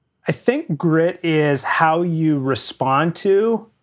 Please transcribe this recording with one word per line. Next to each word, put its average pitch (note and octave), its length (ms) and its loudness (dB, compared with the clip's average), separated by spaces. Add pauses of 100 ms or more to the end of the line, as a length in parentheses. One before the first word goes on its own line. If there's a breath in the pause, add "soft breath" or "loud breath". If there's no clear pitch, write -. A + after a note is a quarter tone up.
(260)
I D#3+ 60 0
think A#3 460 -2
grit E3 440 0
is D3+ 420 0
how E3 380 0
you D#3+ 380 0
respond C3+ 800 0
to G#3+ 520 0 (140)